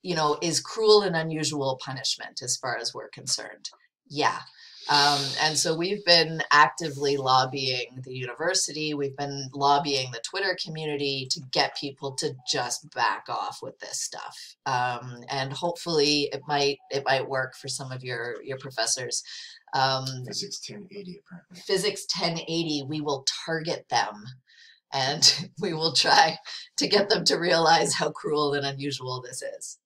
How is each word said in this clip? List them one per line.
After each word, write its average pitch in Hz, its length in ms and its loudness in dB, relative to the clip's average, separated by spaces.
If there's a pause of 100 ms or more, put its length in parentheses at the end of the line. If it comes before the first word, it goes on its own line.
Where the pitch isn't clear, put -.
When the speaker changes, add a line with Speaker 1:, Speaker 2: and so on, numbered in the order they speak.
Speaker 1:
you 180 120 -2
know, 151 260 2
is 160 200 0
cruel 214 420 6
and 180 140 0
unusual 151 680 -2
punishment 127 560 -6
as - 160 -2
far 120 200 -4
as 117 180 -6
we're 107 140 -10
concerned. - 600 -8 (380)
Yeah. 139 300 0 (500)
Um, 143 320 6 (200)
and 151 180 2
so 160 180 2
we've 196 280 -2
been 160 360 6 (120)
actively 147 640 4
lobbying 131 880 2
the 127 100 -12
university. 151 800 -2
We've 139 220 -4
been 139 360 -6
lobbying 139 600 2
the 117 160 -8
Twitter 185 360 -2
community 143 680 -4
to 170 80 -6 (120)
get 139 240 0
people 139 400 -8
to 143 180 -2 (140)
just - 460 -4
back 113 340 0
off - 320 -6
with - 200 -12
this - 200 -8
stuff. - 380 -10 (280)
Um, 123 600 -2
and 135 240 -4
hopefully 147 800 2
it 135 140 -6
might, 143 320 2 (120)
it 139 140 -2
might 131 240 2
work 131 280 -2
for - 100 -16
some 135 240 -8
of 127 140 -10
your, 120 400 -6
your 131 140 -6
professors. 120 680 -4 (500)
Um, 135 300 2 (220)
Speaker 2:
Physics - 340 -8
ten 104 300 -14
eighty, 185 360 -14
apparently. 175 340 -20
Speaker 1:
Physics 190 460 0
ten 165 340 -2
eighty, 160 460 -2
we 151 140 -4
will 135 240 -2 (220)
target 160 420 -4
them 107 340 0 (680)
and 139 640 2
<laughs> - 60 -12
we 180 120 -2
will 156 220 0
try 170 420 6 (400)
to 294 100 0
get - 220 4
them 170 160 2
to - 140 4
realize 165 560 6
how 160 160 0
cruel 147 420 0
and 143 140 -2
unusual 135 560 -6
this - 180 -10
is. - 460 -12